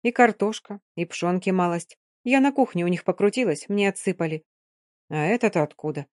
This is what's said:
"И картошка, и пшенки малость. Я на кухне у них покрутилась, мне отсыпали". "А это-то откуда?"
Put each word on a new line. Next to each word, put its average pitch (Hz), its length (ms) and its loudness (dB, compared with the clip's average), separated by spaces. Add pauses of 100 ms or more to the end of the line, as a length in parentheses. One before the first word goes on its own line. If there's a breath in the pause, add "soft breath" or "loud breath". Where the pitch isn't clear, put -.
"И 240 100 0
картошка, 214 680 0 (140)
и 170 100 -4
пшенки 180 460 -2
малость. 175 460 -2 (280)
Я 269 160 4
на 277 100 4
кухне 240 320 0
у 175 60 0
них 175 160 -2
покрутилась, 196 640 0
мне 202 180 2
отсыпали". 170 560 -4 (640)
"А 151 160 -2
это-то 202 380 0
откуда?" 151 440 -6 (120)